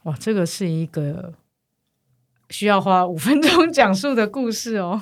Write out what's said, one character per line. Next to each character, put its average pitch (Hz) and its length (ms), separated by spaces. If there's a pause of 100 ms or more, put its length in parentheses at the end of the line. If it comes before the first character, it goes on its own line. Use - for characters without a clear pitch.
哇， 156 160
这 220 120
个 190 140
是 175 240
一 160 160
个 160 480 (1160)
需 - 160
要 202 120
花 185 260
五 180 120
分 247 240
钟 330 320
讲 220 200
述 269 200
的 226 140
故 240 240
事 226 240
哦。 196 260